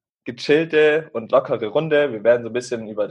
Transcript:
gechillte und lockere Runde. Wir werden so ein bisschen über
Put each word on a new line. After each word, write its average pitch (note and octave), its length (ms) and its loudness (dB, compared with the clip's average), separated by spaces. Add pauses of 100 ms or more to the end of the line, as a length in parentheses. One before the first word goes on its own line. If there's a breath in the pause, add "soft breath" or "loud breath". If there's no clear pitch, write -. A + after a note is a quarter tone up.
(240)
gechillte D3+ 880 2
und A2 180 -8
lockere B2 360 0
Runde. D3 440 0
Wir G#2+ 140 -8
werden A#2+ 180 4
so A#2 60 -8
ein A2 40 -10
bisschen A#2 360 -6
über G#2+ 220 -4